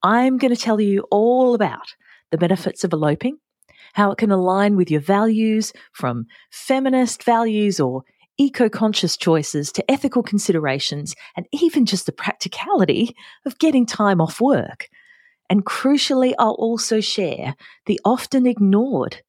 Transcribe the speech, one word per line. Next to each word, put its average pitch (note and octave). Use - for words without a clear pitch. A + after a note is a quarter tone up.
I'm B3
gonna B3
tell A3+
you G3+
all A#3+
about G3
the E3
benefits F3+
of E3+
eloping, D#3
how G3+
it -
can G#3+
align F#3+
with F3+
your D3+
values, G#3+
from A#2+
feminist C4
values A3
or C3
eco-conscious A3
choices D3+
to -
ethical C4
considerations, D3
and F3
even D4+
just G3
the -
practicality -
of C4
getting C#4
time G3
off D#3+
work. A#3+
And F#3+
crucially, C4
I'll A3
also A3+
share D3+
the G3
often B3+
ignored G#3